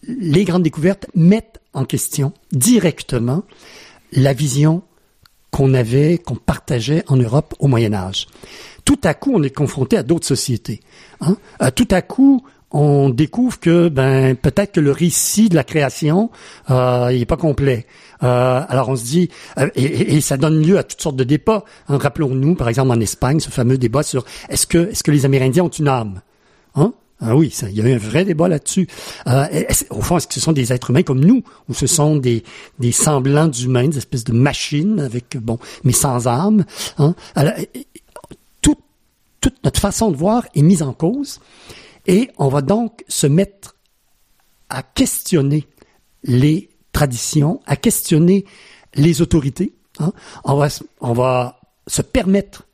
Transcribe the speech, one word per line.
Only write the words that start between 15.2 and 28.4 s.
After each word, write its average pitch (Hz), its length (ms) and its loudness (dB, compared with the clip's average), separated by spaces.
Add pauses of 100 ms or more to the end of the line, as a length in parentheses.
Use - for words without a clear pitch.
de 175 80 2
la 147 80 2
création, 156 680 -2 (400)
euh, 123 420 2
il 127 80 0
est 120 60 -2
pas 160 100 -2
complet. 139 500 -2 (360)
Euh, 127 460 2
alors 127 220 -2
on 135 60 -2
se 117 80 -6
dit, 160 260 0 (280)
euh, 139 160 0
et, 131 100 0
et, 165 320 0
et 151 40 4
ça 143 160 -2
donne 156 280 2
lieu 180 140 4
à 139 60 0
toutes - 180 -16
sortes 147 140 -4
de 131 80 0
débats. 175 400 0 (240)
Hein, 139 100 0
rappelons-nous, 139 560 0
par 131 140 -2
exemple, 131 240 0
en 120 80 2
Espagne, 127 400 -2
ce - 100 -8
fameux 131 280 0
débat 127 260 0
sur 131 200 -6 (240)
est-ce - 200 -4
que, 170 220 2
est-ce - 120 -8
que - 80 0
les 147 140 4
Amérindiens 135 400 2
ont 165 40 0
une 147 200 -2
âme ? 107 320 -4 (560)
Hein ? 170 160 2 (300)
Ah 117 140 0
oui, 151 140 4
ça, - 180 -10
il 98 80 -8
y 107 60 -2
a 110 40 2
eu 131 60 4
un 123 60 2
vrai 110 260 -2
débat 175 240 0